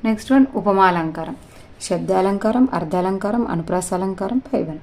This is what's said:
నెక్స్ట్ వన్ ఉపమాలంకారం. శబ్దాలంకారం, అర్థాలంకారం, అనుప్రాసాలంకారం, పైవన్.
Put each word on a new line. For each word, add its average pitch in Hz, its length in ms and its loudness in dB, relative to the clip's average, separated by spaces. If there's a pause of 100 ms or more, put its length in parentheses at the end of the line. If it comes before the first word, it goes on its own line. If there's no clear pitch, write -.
నెక్స్ట్ 220 280 -2
వన్ 269 140 8 (100)
ఉపమాలంకారం. 180 800 2 (460)
శబ్దాలంకారం, 196 920 0
అర్థాలంకారం, 190 720 -2
అనుప్రాసాలంకారం, 185 880 -2
పైవన్. 170 460 -4